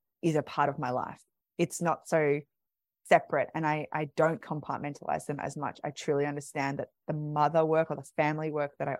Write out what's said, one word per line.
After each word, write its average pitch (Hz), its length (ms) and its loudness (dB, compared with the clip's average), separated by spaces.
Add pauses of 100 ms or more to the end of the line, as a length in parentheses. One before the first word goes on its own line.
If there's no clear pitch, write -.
(220)
is 160 140 2
a 147 60 2
part 143 280 0
of 139 100 -4
my 135 100 -2
life. - 320 -4 (360)
It's 170 240 0
not 170 260 -2
so 147 320 4 (680)
separate, 156 460 4
and 160 140 0
I, 151 260 0
I 156 120 -2 (100)
don't 160 260 2
compartmentalize - 840 -6
them 143 140 -6
as - 160 -6
much. 143 280 -8
I 147 80 -4
truly 143 340 0
understand 143 540 -4
that - 80 -6 (200)
the - 60 -2
mother 151 520 2
work 160 260 2
or 151 60 -6
the 143 180 -14
family 156 340 0
work 147 300 -2
that 147 80 -4
I 139 120 -2